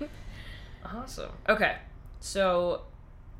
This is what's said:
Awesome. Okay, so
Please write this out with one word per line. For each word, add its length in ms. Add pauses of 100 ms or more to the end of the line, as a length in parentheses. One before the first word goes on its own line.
(840)
Awesome. 460 (180)
Okay, 280 (440)
so 640 (580)